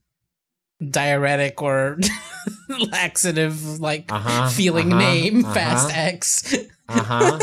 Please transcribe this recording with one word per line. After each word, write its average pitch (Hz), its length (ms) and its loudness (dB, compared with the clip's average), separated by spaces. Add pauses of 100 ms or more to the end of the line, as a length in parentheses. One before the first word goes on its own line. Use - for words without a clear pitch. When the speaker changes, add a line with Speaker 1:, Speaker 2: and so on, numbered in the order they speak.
(880)
Speaker 1:
diuretic 143 720 0
or 139 380 0 (400)
<laughs> - 400 -10 (140)
laxative, 156 880 -2
like, 151 320 -4
Speaker 2:
Uh-huh, 120 380 0
Speaker 1:
feeling 170 420 2
Speaker 2:
uh-huh, 180 80 4
Speaker 1:
name, 185 440 4
Speaker 2:
uh-huh. 208 100 -2
Speaker 1:
Fast 151 420 2
X. - 580 -2 (340)
Speaker 2:
Uh-huh. 117 540 2